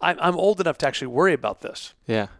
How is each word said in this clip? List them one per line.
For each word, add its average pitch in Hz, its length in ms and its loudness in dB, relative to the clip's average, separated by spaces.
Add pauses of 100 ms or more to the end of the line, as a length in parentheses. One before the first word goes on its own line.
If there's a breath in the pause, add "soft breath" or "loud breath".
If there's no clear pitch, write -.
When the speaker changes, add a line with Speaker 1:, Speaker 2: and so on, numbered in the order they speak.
Speaker 1:
I'm, 170 200 0
I'm 175 160 2
old 190 240 2
enough 165 180 0
to 151 80 0
actually 131 200 -4
worry 147 260 2
about 110 300 -4
this. - 320 -14 (120)
Speaker 2:
Yeah. 110 200 0 (140)